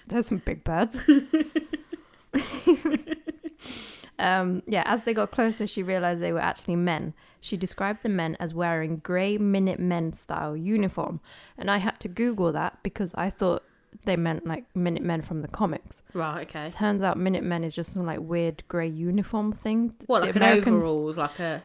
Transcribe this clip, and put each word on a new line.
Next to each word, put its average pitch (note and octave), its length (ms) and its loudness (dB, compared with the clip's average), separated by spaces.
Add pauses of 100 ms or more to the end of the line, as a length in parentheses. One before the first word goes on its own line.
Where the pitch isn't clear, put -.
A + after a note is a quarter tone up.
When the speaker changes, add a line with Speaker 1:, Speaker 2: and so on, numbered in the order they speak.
Speaker 1:
there's A#3 200 0
some G3 120 0
big - 240 -6
birds." E3+ 440 0
<laughs> - 2250 2 (920)
Um, F#3 480 2
yeah, G3 200 2
as A3 180 0
they A#3 100 0
got G#3 180 0
closer, A3 360 0
she G3 160 -4
realised F3 380 0
they F3 120 0
were E3 60 0
actually - 380 -2
men. E3 360 0 (280)
She - 160 -6
described G3 460 -4
the A3 60 -2
men E3 300 0
as E3 140 -6
wearing E3 440 0
grey F#3 400 0
Minutemen F#3 760 2
style D#3 420 -6
uniform. F3 640 -2 (380)
And G3 120 -4
I G3+ 80 4
had G3 240 -2
to G#3 60 -8
Google F#3+ 460 0
that D#3 280 -4
because - 340 -6
I F3+ 140 -2
thought F3 340 0 (420)
they F#3 100 2
meant, E3 320 0
like, G3 180 -6 (100)
Minutemen E3+ 460 0
from D#3 200 -6
the D3+ 60 -8
comics. - 540 -4 (120)
Speaker 2:
Right, D#3+ 340 -6
okay. D#3 220 -10
Speaker 1:
Turns G3+ 320 0
out F#3 160 2
Minutemen F3 460 0
is D#3+ 120 -4
just E3+ 180 -6
some, F3+ 120 -2
like, D#3+ 160 -4
weird E3 460 -2
grey E3 200 -2
uniform F#3+ 640 0
thing. A3 440 -2 (100)
Speaker 2:
What, A3 160 4
Speaker 1:
The F#3 60 2
Speaker 2:
like F#3+ 80 2
an G3+ 80 6
Speaker 1:
Americans A3 400 8
Speaker 2:
overalls, D#3 340 0
like D3 220 -2
a E3 260 -4